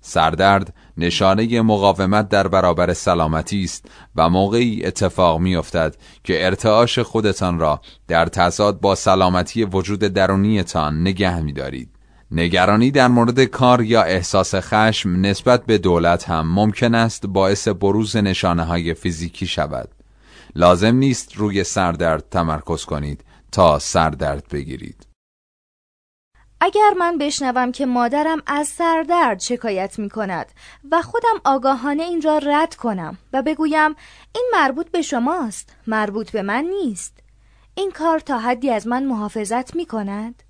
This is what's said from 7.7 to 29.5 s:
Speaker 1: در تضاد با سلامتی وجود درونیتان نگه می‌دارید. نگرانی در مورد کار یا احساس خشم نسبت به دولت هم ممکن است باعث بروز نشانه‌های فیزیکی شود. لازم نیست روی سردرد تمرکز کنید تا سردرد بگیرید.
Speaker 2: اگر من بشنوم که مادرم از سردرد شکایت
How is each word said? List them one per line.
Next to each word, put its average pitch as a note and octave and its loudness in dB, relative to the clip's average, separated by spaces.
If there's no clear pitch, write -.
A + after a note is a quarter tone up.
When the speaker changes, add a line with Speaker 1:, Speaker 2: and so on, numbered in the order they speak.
Speaker 1:
در E2 4
تضاد F#2 0
با G2 2
سلامتی F#2 2
وجود F#2+ -4
درونیتان F#2+ 0
نگه F2+ 0
می‌دارید. C2+ -8
نگرانی F#2 2
در C3 4
مورد A#2+ 4
کار B2 2
یا A2 4
احساس F#2 0
خشم G#2+ 0
نسبت G2 2
به A2 4
دولت F2 2
هم D#2+ 0
ممکن G#2+ 2
است A2+ 0
باعث G2 0
بروز G2+ 0
نشانه‌های E2+ 0
فیزیکی E2+ -6
شود. D2 -6
لازم F2+ 4
نیست C3 0
روی G2 -2
سردرد E2 -2
تمرکز D#2+ -4
کنید D2 -8
تا D#2+ 4
سردرد D2 -2
بگیرید. - -12
Speaker 2:
اگر G#4 4
من F4 -2
بشنوم B3+ -2
که C4+ -4
مادرم C#4 0
از D4 -2
سردرد E4 0
شکایت G#3 -6